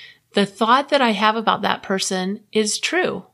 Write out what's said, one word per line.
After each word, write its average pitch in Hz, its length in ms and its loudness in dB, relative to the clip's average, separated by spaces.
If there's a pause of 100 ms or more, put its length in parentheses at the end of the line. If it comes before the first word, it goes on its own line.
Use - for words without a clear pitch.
(340)
"The 202 120 2
thought 240 440 2
that 277 120 2
I 233 100 2
have 214 240 2
about 220 260 0
that 196 220 -2
person 190 580 -4 (100)
is 214 280 0
true." - 540 -2